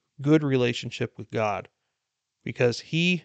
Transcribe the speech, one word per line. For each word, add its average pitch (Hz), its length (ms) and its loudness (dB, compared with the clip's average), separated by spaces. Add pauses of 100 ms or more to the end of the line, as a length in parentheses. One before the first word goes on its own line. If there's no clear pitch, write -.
(220)
good 151 220 4
relationship 123 720 -2
with 110 140 -18
God 104 380 -4 (720)
because 120 360 -2
he 170 460 0